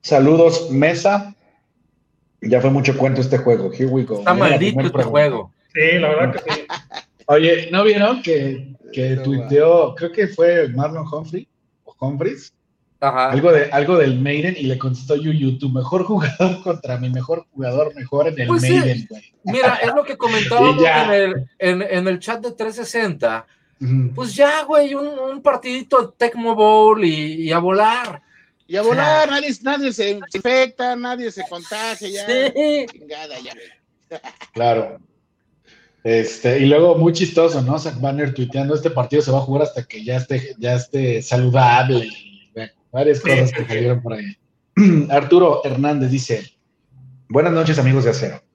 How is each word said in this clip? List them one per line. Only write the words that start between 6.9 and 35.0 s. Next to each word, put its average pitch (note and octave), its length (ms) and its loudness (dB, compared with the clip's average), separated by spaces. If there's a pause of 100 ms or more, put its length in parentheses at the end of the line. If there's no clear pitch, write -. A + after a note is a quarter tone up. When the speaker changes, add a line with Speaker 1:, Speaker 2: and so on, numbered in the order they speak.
Speaker 1:
Oye, D#3+ 440 4
¿no F#3+ 140 0
vieron G#3+ 380 2
que, C#3 520 -4 (180)
que C3 180 -4
Speaker 4:
No, C3 120 -2
Speaker 1:
tuiteó, C#3+ 720 2
creo E3+ 160 -6
que G3+ 160 -2
fue E3+ 420 2
Marlon D#3 380 -6
Humphrey, D#3+ 400 -12 (380)
o - 160 -20
Humphreys? C#3+ 520 -6 (460)
Speaker 2:
Ajá. C3 320 0
Speaker 1:
Algo D3 220 4
de, C#3+ 180 4
algo E3 260 0
del C3+ 240 2
Maiden D3+ 380 -2
y C#3+ 60 -8
le C3 140 -2
contestó C3 380 -4
Yuyu, C#3+ 420 -2
"Tu C#3+ 120 -4
mejor C3 340 -2
jugador F3+ 560 -2
<laughs> - 40 -20
contra B2+ 340 -6
mi B2+ 100 -6
mejor C3 440 -6
jugador, C3+ 420 -2
mejor C#3 340 -2
en B2 120 -6
el A#2+ 80 -2
Speaker 2:
Pues A#2+ 140 2
sí. B2+ 100 2
Speaker 1:
Maiden, B2+ 360 0
güey". - 140 -20 (220)
Speaker 2:
Mira, B3 320 0
es A#3 180 -2
lo D4 100 2
que C#4 140 -8
comentábamos A3+ 580 0
Speaker 1:
<laughs> - 40 0
Y - 20 6
ya. D#3 220 4
Speaker 2:
en G3+ 260 2
el, C3 160 -6 (120)
en, F#3 240 0
en F#3+ 260 -4
el F3+ 100 -2
chat A3+ 240 -8
de A#3+ 100 -8
trescientos A3 380 -10
sesenta. D3 560 -4 (340)
Speaker 1:
Ujú. B2+ 340 0
Speaker 2:
Pues A#3 200 -8
ya, C#4+ 300 2
güey, C#4+ 300 2
un, C#4+ 120 -6
un C#4 360 -8
partidito C4 600 0
de A#3 140 -8
Tecmo A#3 380 -2
Bowl G#3+ 500 6
y, D#3 400 -2
y D#3+ 80 -2
a E3+ 60 2
volar. G#3 640 -2 (440)
Speaker 4:
Y F3 100 -6
a G#3 60 -2
Speaker 2:
O - 20 -2
sea, A#3 80 2
Speaker 4:
volar, D4 380 2
nadie, C#4+ 180 -4 (140)
nadie C#4 320 -4
se G3+ 160 -4
infecta, B3 840 -2
nadie B3 360 -8
se F#3+ 180 -14
contagia, G#3+ 600 -10
ya. G3+ 180 -10
Speaker 2:
Sí. C4+ 680 0
Speaker 4:
Chingada, D3+ 460 -16
ya, B2 160 -16
güey. - 680 -20
<laughs> - 320 -20
Speaker 1:
Claro. A#2 460 0 (1080)